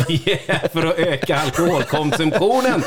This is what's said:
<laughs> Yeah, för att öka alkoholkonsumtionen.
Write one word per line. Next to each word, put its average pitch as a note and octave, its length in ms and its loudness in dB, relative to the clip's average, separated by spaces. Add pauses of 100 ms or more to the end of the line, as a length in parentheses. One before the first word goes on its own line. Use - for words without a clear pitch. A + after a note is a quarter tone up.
<laughs> - 40 -6
Yeah, E3+ 520 -2 (120)
för E3 120 0
att E3+ 120 0
öka D#3+ 420 0
alkoholkonsumtionen. D#3+ 1500 0